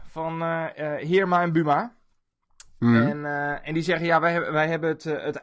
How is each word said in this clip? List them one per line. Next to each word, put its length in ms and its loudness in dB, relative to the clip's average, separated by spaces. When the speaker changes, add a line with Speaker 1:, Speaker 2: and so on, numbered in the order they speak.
Speaker 1:
van, 340 -8
eh, 600 -4
eh, 60 -8
Heerma 340 4
en 100 0
Buma. 440 2
Speaker 2:
Mhm. 160 6
Speaker 1:
En, 300 2
eh, 420 -4
en 60 -6
die 100 -2
zeggen, 220 0
"Ja, 140 4
wij 120 2
hebben, 220 -2
wij 140 2
hebben 220 -2
het, 160 -4
eh, 180 -4
het, 200 -4